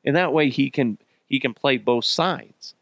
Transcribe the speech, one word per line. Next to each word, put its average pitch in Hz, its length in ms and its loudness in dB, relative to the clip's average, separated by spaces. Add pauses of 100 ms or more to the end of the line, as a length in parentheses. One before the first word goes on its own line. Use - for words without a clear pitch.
And 143 120 0
that 175 160 2
way 151 180 2
he 139 200 -2
can, 117 280 0 (300)
he 135 120 -2
can 120 140 -4
play 135 240 0
both 117 260 0
sides. - 760 -4